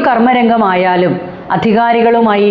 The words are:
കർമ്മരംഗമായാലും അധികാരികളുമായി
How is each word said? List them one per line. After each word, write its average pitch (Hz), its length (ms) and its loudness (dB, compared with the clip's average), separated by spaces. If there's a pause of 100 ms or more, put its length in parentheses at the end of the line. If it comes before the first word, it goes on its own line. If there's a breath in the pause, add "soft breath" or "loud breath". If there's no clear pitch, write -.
കർമ്മരംഗമായാലും 220 1040 0 (420)
അധികാരികളുമായി 233 960 0